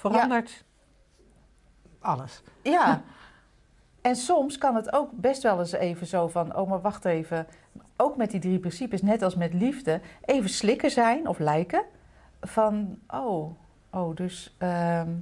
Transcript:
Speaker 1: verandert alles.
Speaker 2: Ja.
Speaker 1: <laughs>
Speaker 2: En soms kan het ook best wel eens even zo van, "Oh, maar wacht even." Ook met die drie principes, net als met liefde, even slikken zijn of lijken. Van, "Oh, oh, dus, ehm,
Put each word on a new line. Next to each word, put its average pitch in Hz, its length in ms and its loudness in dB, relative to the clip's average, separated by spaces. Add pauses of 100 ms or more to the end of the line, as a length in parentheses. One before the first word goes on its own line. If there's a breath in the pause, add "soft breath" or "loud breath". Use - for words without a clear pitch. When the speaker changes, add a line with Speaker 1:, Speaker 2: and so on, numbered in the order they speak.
(100)
Speaker 1:
verandert 233 540 0 (1400)
alles. 131 420 -6 (200)
Speaker 2:
Ja. 302 380 4
Speaker 1:
<laughs> - 120 -20 (880 loud breath)
Speaker 2:
En 247 160 2
soms 285 420 0
kan 262 160 2
het 220 180 -2
ook 294 200 0
best 262 300 0
wel 202 160 4
eens 175 140 -2
even 170 340 -2
zo 170 220 0
van, 165 280 -4
"Oh, 190 120 -2
maar 190 120 -2
wacht 202 240 -4
even." 160 420 -2 (500 loud breath)
Ook 285 200 2
met 220 140 0
die 190 100 -2
drie 185 180 2
principes, 185 440 -4
net 214 200 2
als 185 120 2
met 170 200 -2
liefde, 180 460 0 (240 loud breath)
even 247 260 2
slikken 254 400 2
zijn 247 380 2
of 180 100 -4
lijken. 160 440 0 (580 soft breath)
Van, 208 580 0 (100)
"Oh, 170 420 -4 (400)
oh, 170 260 -4
dus, - 420 -8
ehm, 170 500 0 (140)